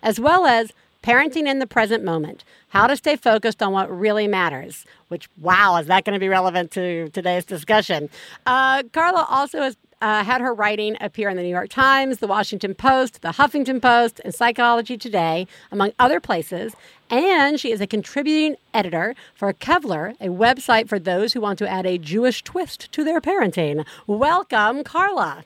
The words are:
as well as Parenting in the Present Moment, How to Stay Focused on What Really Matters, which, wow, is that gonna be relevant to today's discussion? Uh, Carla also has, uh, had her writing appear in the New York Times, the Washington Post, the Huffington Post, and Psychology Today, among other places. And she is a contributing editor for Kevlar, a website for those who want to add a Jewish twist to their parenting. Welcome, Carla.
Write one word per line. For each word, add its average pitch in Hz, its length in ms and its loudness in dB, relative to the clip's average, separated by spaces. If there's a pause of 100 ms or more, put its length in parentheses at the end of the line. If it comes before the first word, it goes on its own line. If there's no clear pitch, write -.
as 220 160 0
well 339 260 4
as 233 260 2 (300)
Parenting 294 480 2
in 269 100 0
the 262 80 -2
Present 220 360 0
Moment, 160 400 -4 (260)
How 202 180 4
to 277 80 2
Stay 302 220 0
Focused 220 440 0
on 196 120 -2
What 190 180 -2
Really 208 360 0
Matters, 170 580 -4 (240)
which, 170 180 -10 (140)
wow, 180 360 4
is 156 100 -2
that 185 180 4
gonna 202 140 -2
be 190 100 -2
relevant 185 420 0
to 170 380 -4
today's 180 340 -2
discussion? 175 680 0 (360)
Uh, 262 380 2 (100)
Carla 339 360 0
also 277 340 -2
has, 262 120 -4 (260)
uh, 214 220 0
had 247 160 0
her 247 140 -2
writing 214 480 -2
appear 220 260 -6
in 190 80 -4
the 180 80 -4
New 175 60 -4
York 180 200 -4
Times, 269 500 2
the 220 80 -4
Washington 202 460 -2
Post, 262 480 0
the 170 120 -6
Huffington 269 480 0
Post, 240 420 4
and 190 100 -8
Psychology 233 640 0
Today, 180 480 -2 (280)
among 202 260 0
other 277 220 4
places. 190 520 -6 (360)
And 294 500 4
she 247 140 -4
is 202 80 -4
a 202 40 -2
contributing 294 680 -2 (180)
editor 190 400 -2 (220)
for 202 180 -2
Kevlar, 226 680 -2
a 208 80 -6
website 226 580 2
for 208 120 -2
those 190 340 -2
who 247 80 -4
want 202 180 -4
to 208 100 -4
add 190 160 -4
a 185 120 -2
Jewish 208 460 -2
twist - 500 -8
to 311 100 -4
their 311 160 0
parenting. 175 680 -2 (220)
Welcome, 254 800 0
Carla. 262 600 -2